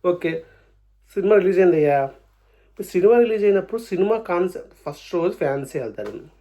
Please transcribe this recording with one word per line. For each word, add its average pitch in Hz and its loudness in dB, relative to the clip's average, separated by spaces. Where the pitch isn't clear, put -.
ఓకే, 175 -2
సినిమా 202 2
రిలీజ్ 185 2
అయిందయ్యా. 147 2
ఇప్పుడు - -14
సినిమా 202 4
రిలీజ్ 220 2
అయినప్పుడు 202 0
సినిమా 202 -2
కాన్సెప్ట్ 180 -6
ఫస్ట్ - -14
రోజు 175 -2
ఫ్యాన్సే 139 -6
వెళ్తారు. 110 -10